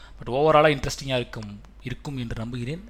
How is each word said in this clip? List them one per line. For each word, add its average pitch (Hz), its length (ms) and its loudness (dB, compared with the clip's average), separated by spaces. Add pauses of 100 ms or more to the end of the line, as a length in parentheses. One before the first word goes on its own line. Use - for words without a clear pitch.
(200)
But - 80 -10
overall-ஆ 151 400 6
இன்ட்ரெஸ்டிங்கா 135 480 -2
இருக்கும், 107 440 -6 (220)
இருக்கும் 135 340 -10
என்று 117 220 -6
நம்புகிறேன். 123 520 -6